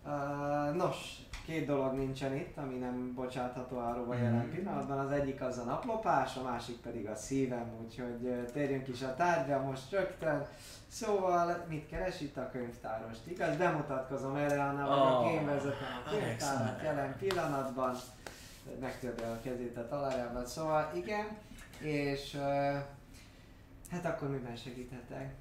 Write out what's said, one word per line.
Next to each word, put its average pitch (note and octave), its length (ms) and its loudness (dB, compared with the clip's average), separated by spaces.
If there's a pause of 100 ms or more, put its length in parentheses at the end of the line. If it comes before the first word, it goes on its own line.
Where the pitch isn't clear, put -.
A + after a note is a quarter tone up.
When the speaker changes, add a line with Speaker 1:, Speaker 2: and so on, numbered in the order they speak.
Speaker 1:
Á, C#3+ 680 0
nos, E3+ 240 4 (500)
két D#3+ 200 0
dolog C3+ 280 4
nincsen C3+ 420 0
itt, - 220 -4
ami C3+ 200 -4
nem B2+ 360 -2
bocsátható B2+ 640 -2
áruba A#2+ 340 0
Speaker 2:
Mhm. A#2+ 100 4
Speaker 1:
jelen A#2 260 4
pillanatban. C#3 500 -2
Az C#3 120 0
egyik C#3 300 2
az B2 160 -2
a B2 60 -4
naplopás, E3 720 2
a B2+ 60 -4
másik A#2+ 360 -4
pedig G#2 300 -6
a G#2+ 80 -4
szívem, A#2+ 580 0 (120)
úgyhogy, A#2+ 400 -6
ö, B2 200 0
térjünk C3+ 420 0
is B2 140 -4
a C3 140 -2
tárgyra E3 460 4
most C3+ 300 -4
rögtön. D#3+ 540 2 (420)
Szóval, F3 800 2
mit D3+ 180 -4
keres - 340 -2
itt C#3 160 -6
a B2 140 -4
könyvtárost? A#2 760 -6
Igaz, E3+ 300 2
bemutatkozom, C#3 760 2
Eleana C#3+ 520 4
vagyok, C3+ 340 8
Speaker 2:
Ó, A2+ 80 6 (100)
Speaker 1:
én D3+ 60 2
vezetem C#3 420 2 (180)
a - 40 -6
Speaker 2:
Alex, G#3+ 160 2
Speaker 1:
könyvtárat B2 440 2
Speaker 2:
Alex. - 140 -4
Speaker 1:
jelen C#3 340 0
pillanatban. C3+ 800 2 (840)
Megtörde A#2+ 480 -4
a A2+ 140 -4
kezét A#2+ 360 -4
a A#2 100 -4
talajában, B2 580 -2
szóval D#3 500 2
igen, G#3 420 -2 (420)
és, C#3+ 540 0
ö, C#3+ 440 2 (1120)
hát F3 160 -4
akkor D3 240 0
miben A#2+ 260 -4
segíthetek? B2+ 840 -8